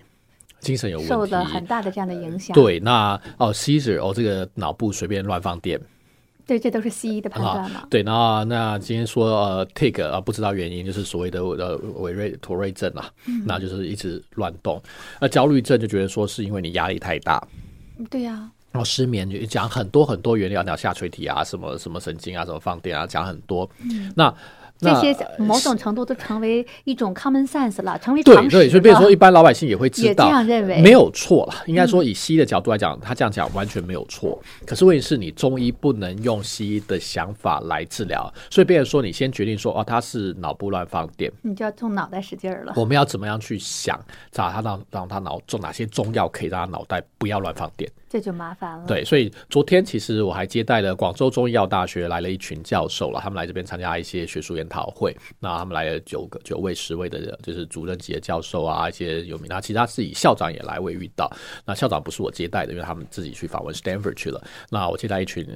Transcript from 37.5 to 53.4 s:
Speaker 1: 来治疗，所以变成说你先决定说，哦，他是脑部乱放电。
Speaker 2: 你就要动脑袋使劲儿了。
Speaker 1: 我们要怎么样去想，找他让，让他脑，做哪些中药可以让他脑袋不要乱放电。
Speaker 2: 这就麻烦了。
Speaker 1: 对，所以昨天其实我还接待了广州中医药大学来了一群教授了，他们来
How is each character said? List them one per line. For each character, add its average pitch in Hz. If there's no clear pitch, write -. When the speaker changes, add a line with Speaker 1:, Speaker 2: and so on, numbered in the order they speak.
Speaker 1:
来 80
治 104
疗， -
所 -
以 185
变 170
成 135
说 143
你 104
先 131
决 107
定 107
说， 104
哦， 107
他 117
是 101
脑 80
部 98
乱 90
放 85
电。 -
Speaker 2:
你 208
就 202
要 214
动 220
脑 185
袋 190
使 190
劲 190
儿 -
了。 -
Speaker 1:
我 117
们 123
要 139
怎 117
么 101
样 107
去 110
想， -
找 92
他 101
让， 101
让 92
他 98
脑， 82
做 110
哪 80
些 113
中 110
药 104
可 -
以 80
让 90
他 90
脑 -
袋 87
不 104
要 104
乱 90
放 78
电。 80
Speaker 2:
这 226
就 208
麻 170
烦 165
了。 170
Speaker 1:
对， -
所 151
以 110
昨 143
天 185
其 -
实 107
我 95
还 95
接 113
待 113
了 98
广 92
州 131
中 123
医 -
药 107
大 92
学 87
来 85
了 90
一 95
群 80
教 85
授 80
了， 57
他 101
们 98
来 87